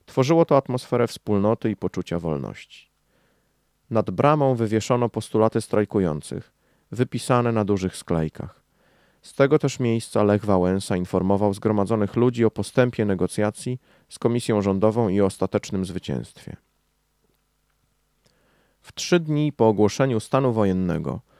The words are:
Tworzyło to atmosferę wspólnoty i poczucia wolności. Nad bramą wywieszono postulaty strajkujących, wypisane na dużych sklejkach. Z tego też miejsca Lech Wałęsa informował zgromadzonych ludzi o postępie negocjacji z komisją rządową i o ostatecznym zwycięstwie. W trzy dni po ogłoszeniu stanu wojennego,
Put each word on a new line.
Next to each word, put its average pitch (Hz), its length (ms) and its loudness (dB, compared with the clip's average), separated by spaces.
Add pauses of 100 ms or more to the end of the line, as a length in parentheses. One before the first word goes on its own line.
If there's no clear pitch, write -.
Tworzyło 156 400 2
to 143 120 4
atmosferę 123 500 0
wspólnoty 107 640 -2
i 98 40 -4
poczucia 87 440 -6
wolności. 71 720 -8 (1000)
Nad 110 220 0
bramą 143 440 2
wywieszono 113 540 0
postulaty 110 520 0
strajkujących, 95 920 -2 (400)
wypisane 120 600 0
na 107 140 0
dużych 92 300 -2
sklejkach. - 640 -6 (600)
Z - 120 -20
tego 143 260 4
też 139 200 -4
miejsca 113 440 0
Lech 104 220 4
Wałęsa 95 520 2
informował 98 560 0
zgromadzonych 104 640 -2
ludzi 120 300 2
o 107 60 2
postępie 120 540 -2
negocjacji 104 760 -4 (300)
z - 100 -20
komisją 117 420 0
rządową 104 480 2
i 98 120 0
o 101 40 2
ostatecznym 95 600 -4
zwycięstwie. 87 720 -10 (2250)
W - 120 -20
trzy - 260 0
dni 151 340 -2
po 113 140 4
ogłoszeniu 110 520 2
stanu 131 340 0
wojennego, 92 640 0 (200)